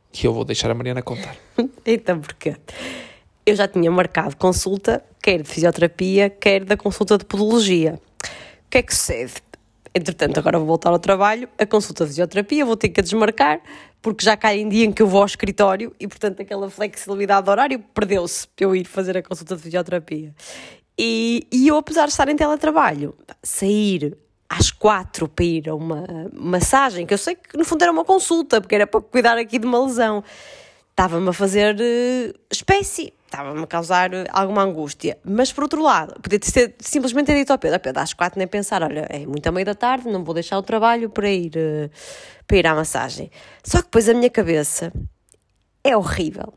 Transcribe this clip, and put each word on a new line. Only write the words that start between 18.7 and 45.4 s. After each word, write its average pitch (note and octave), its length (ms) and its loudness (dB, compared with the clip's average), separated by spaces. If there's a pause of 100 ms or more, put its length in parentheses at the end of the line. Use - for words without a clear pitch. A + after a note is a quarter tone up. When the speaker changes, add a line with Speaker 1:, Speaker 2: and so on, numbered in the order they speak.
Speaker 2:
ir F#3 120 -2
fazer F#3 320 -4
a F3 40 -4
consulta F3+ 320 -10
de E3 80 -10
fisioterapia. D#3+ 720 -6 (640)
E, A3+ 540 0
e C4 160 4
eu, D4+ 80 2
apesar D#4 300 0
de D4 60 -6
estar C#4+ 180 0
em D4+ 60 0
teletrabalho, D4+ 800 0 (280)
sair G3 760 0 (320)
às - 220 0
quatro F#3+ 560 0
para F3 180 -2
ir D#3+ 240 -2
a D#3 60 -4
uma D#3+ 300 -6 (280)
massagem, F3+ 720 0
que G3+ 80 0
eu G3 40 0
sei F4 160 -6
que - 220 -14
no D#4+ 80 0
fundo D#4+ 180 0
era F4 80 6
uma E4 140 0
consulta, E4 560 2
porque F#3+ 140 -2
era G#3 120 4
para G#3 140 0
cuidar A#3 380 2
aqui A#3 200 -4
de A3 80 -2
uma B3 180 2
lesão, A3+ 380 0 (680)
estava-me F#3 380 0
a F3+ 40 0
fazer, G3+ 480 2
eh, A#3+ 520 0 (200)
espécie, - 600 -2 (120)
estava-me C#3+ 400 -8
a - 20 -8
causar, F3+ 480 0
eh, F#3 160 -8
alguma G3 320 0
angústia. D#3 600 -4
Mas, A3 280 2
por C#4+ 120 -4
outro D4+ 180 -2
lado, G3 380 2
podia - 180 0
ter - 120 -4
sido, A#3+ 280 2
simplesmente C4+ 480 -2
ter D4 80 4
dito C#4 180 0
ao C4 60 4
Pedro: D#3+ 180 0
"Ó F#3+ 40 -6
Pedro, C3 220 -4
às - 100 -6
quatro F3+ 260 -4
nem F#3 80 -2
pensar, G3 360 -4
olha, D3+ 280 -4
é D3 160 -10
muito D3 220 -8
à - 20 2
meia F#3 140 -2
da G3+ 100 -4
tarde, B3 340 -2
não F#3+ 140 -4
vou D#3+ 120 -8
deixar E3+ 240 -4
o G3 40 -2
trabalho A3+ 480 0
para G#3 180 -2
ir, F3 280 -2
eh, D3+ 340 -4 (560)
para G3+ 100 4
ir E3+ 100 4
à D#3+ 100 4
massagem." C3+ 540 -4 (340)
Só - 140 2
que - 60 2
depois A3+ 240 4
a A#3 60 6
minha A#3+ 160 4
cabeça E3 600 0 (880)